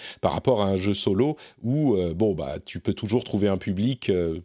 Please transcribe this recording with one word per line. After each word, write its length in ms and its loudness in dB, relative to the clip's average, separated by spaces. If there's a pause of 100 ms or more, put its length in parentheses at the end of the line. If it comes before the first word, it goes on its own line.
(200)
par 120 2
rapport 300 2
à 40 2
un 100 2
jeu 180 0
solo 420 2 (260)
où, 320 2
euh, 180 0
bon, 220 2
bah, 300 -6
tu 160 -12
peux 140 -2
toujours 300 -2
trouver 240 0
un 100 2
public, 520 -2
euh, 340 0